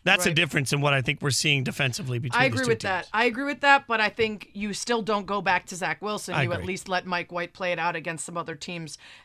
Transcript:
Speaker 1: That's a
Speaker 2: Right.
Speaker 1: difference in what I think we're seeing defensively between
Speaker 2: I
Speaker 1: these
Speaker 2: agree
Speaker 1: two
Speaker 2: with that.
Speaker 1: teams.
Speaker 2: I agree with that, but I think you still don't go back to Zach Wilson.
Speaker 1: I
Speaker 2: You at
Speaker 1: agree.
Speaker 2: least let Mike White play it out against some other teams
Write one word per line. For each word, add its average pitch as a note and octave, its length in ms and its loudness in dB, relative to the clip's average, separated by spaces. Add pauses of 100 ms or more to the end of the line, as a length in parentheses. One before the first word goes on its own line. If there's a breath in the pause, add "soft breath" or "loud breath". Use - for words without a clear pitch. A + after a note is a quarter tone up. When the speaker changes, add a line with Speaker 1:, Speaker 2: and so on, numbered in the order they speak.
Speaker 1:
That's F#3 220 4
a G3+ 40 4
Speaker 2:
Right. E3 60 4
Speaker 1:
difference D3+ 380 2
in C#3+ 80 2
what C#3+ 120 4
I C3+ 80 2
think C#3 200 -2
we're D3 100 0
seeing C#3 320 2
defensively B2+ 560 -2
between B2+ 220 0
Speaker 2:
I C4+ 80 6
Speaker 1:
these A#3+ 60 0
Speaker 2:
agree C4 100 0
Speaker 1:
two A#3+ 60 2
Speaker 2:
with A3 100 0
that. F#3 220 -2
Speaker 1:
teams. - 100 -18
Speaker 2:
I A3 120 4
agree B3+ 200 0
with C#4+ 160 -4
that, C#4 260 6
but A3+ 140 2
I G#3 80 2
think G#3+ 440 -2
you G3+ 200 -6
still A#3+ 300 0
don't G#3 220 0
go G3+ 160 -2
back F3+ 260 2
to - 100 -12
Zach E3 240 -4
Wilson. G3+ 320 -4
Speaker 1:
I D3+ 100 2
Speaker 2:
You A#2 80 0
at - 60 -2
Speaker 1:
agree. - 100 -8
Speaker 2:
least F#3 220 -8
let F3+ 160 0
Mike F3 260 -4
White F3 220 -6
play F3+ 180 -2
it E3+ 80 -2
out E3 160 0
against E3 300 -8
some E3+ 100 -12
other E3 200 -6
teams E3 420 -10 (280 soft breath)